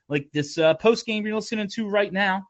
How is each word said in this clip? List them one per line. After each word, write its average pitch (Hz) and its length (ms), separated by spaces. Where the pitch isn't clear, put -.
like 143 240
this, 147 260
uh, 160 160
post 220 320
game 214 200
you're 214 80
listening 214 400
to 220 140
right 202 240
now 190 380